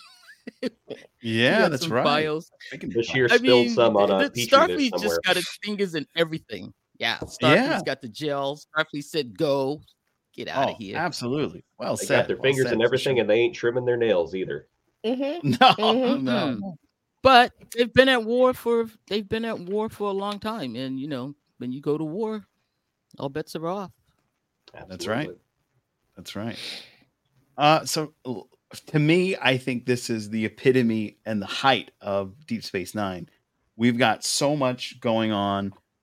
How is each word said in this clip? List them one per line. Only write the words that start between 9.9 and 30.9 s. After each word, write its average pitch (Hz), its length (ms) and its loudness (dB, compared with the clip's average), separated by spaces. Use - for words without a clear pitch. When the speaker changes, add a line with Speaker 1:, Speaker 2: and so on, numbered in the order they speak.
Speaker 1:
get 110 120 -10
outta 117 260 -2
Speaker 2:
Oh, - 40 -12
Speaker 1:
here." 104 200 -10
Speaker 2:
absolutely. 131 680 -6
Well - 160 -4
Speaker 3:
They - 100 -6
Speaker 2:
said. 139 140 2
Speaker 3:
got - 80 0
their 98 100 -2
Speaker 2:
Well - 60 -14
Speaker 3:
fingers 135 220 2
Speaker 2:
said, 120 80 -2
Speaker 3:
in 110 60 0
Speaker 2:
for 117 60 4
Speaker 3:
everything, 127 300 2
Speaker 2:
sure. 117 60 2
Speaker 3:
and 104 80 0
they 104 100 6
ain't 120 160 0
trimming 123 300 -2
their 120 120 0
nails 95 380 0
either. 76 320 -6
Speaker 4:
Mm-hmm. 269 460 -4
Speaker 2:
<laughs> - 0 -
No, 226 80 2
Speaker 4:
Mm-hmm. 247 640 4
Speaker 2:
no. 254 80 0
Speaker 1:
Mm-mm. 165 140 -10
But 247 300 8
they've 240 160 0
been 262 180 6
at 247 140 2
war 247 300 2
for, 233 340 -2
they've 196 200 -4
been 226 180 -4
at 220 140 -6
war 208 300 -4
for 202 200 -6
a 196 40 -4
long 202 260 -6
time, 196 360 -8
and, 131 240 -6
you 139 80 -8
know, 139 260 -8
when 123 140 -10
you 135 100 -10
go 147 160 -2
to 160 60 -6
war, 214 420 -8
all 139 100 -6
bets 156 260 -10
are 160 120 -6
off. 185 240 -8
Speaker 2:
That's 92 200 -12
right. 110 100 -2
Speaker 3:
Absolutely. - 120 -18
Speaker 2:
That's - 200 -16
right. 110 220 -8
Uh, 147 280 4
so, 156 280 -6
l-, 120 220 -10
to 156 120 -2
me, 180 400 2
I 127 180 2
think 123 280 -4
this 123 240 -2
is 110 220 -4
the 110 140 -2
epitome 113 800 2